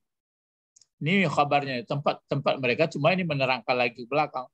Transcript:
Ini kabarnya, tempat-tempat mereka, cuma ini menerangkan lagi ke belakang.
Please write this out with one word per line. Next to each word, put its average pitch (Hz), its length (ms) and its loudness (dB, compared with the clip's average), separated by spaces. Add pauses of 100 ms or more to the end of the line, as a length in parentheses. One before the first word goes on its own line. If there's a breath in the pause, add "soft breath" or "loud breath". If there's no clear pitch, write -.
(1040)
Ini 180 240 2
kabarnya, 139 560 0
tempat-tempat 143 720 -2
mereka, 131 320 0
cuma 147 240 2
ini 185 160 -2
menerangkan 131 480 0
lagi 123 280 0
ke 113 40 -12
belakang. 143 460 -2